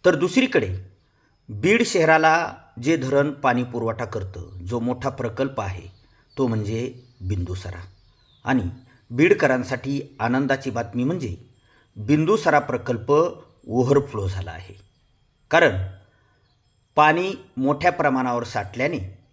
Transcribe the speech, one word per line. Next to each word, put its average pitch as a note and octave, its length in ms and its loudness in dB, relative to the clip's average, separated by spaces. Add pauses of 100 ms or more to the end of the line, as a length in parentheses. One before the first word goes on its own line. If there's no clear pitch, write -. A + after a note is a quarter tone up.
तर F3+ 100 6
दुसरीकडे D#3+ 600 0 (720)
बीड F#3+ 340 2
शहराला D#3+ 680 4 (300)
जे D#3 140 2
धरण C#3 340 2
पाणी B2 320 0
पुरवठा A#2 420 -4
करतं, G2 600 -10
जो A#2 140 -4
मोठा B2 300 -2
प्रकल्प C3+ 520 -4
आहे, F#2 260 -8 (500)
तो C3 100 0
म्हणजे A2+ 560 -4 (180)
बिंदुसरा. F2+ 580 -6 (680)
आणि B2 180 0 (460)
बीडकरांसाठी C3 1080 0
आनंदाची C3+ 500 0
बातमी A#2 340 -4
म्हणजे C3+ 340 -4 (580)
बिंदुसरा D3+ 640 2
प्रकल्प B2 520 -4 (560)
ओव्हरफ्लो B2 600 2
झाला F#2+ 240 -8
आहे, F#2 220 -16 (800)
कारण A#2+ 360 4 (1080)
पाणी E3 380 4 (240)
मोठ्या C#3+ 340 2
प्रमाणावर C3 520 0
साठल्याने A2+ 760 -4 (140)